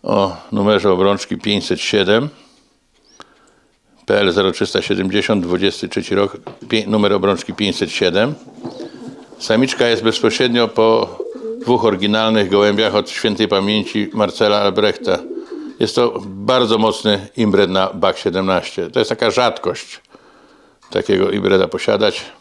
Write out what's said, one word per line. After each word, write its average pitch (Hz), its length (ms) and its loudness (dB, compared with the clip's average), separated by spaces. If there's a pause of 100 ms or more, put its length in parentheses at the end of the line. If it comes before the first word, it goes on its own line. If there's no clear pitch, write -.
o 98 340 0 (160)
numerze 101 400 2
obrączki 95 440 0
pięćset 104 440 -2
siedem, 107 480 2 (1800)
P 101 140 4
L 95 120 2
zero 95 200 2
trzysta 98 300 -2
siedemdziesiąt, 95 600 0
dwudziesty 90 460 -2
trzeci - 260 -6
rok, 98 220 0 (320)
pie-, 110 180 0
numer 101 260 2
obrączki 98 420 0
pięćset 98 360 -2
siedem. 101 440 0 (1040)
Samiczka 123 480 0
jest 113 160 2
bezpośrednio 117 680 2
po 113 500 2 (420)
dwóch 120 240 0
oryginalnych 104 680 2
gołębiach 101 440 4
od 104 160 0
świętej 107 380 -2
pamięci 101 680 0
Marcela 104 460 2
Albrechta. 101 580 0 (600)
Jest 110 140 0
to 120 320 0
bardzo 110 520 0
mocny 104 580 0
inbred 101 340 4
na 95 240 0
BAK 95 240 0
siedemnaście. 92 720 -2
To - 80 -2
jest 117 100 0
taka - 220 0
rzadkość - 680 -2 (880)
takiego 95 400 0
inbreda 95 380 0
posiadać. 104 560 -2 (160)